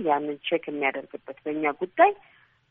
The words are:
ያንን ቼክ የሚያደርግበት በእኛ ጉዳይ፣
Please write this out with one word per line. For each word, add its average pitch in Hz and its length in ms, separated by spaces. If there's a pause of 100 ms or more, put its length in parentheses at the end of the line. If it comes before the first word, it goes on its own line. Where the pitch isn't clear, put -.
ያንን 147 400
ቼክ 165 240
የሚያደርግበት 139 760
በእኛ 156 240 (120)
ጉዳይ፣ 330 360 (600)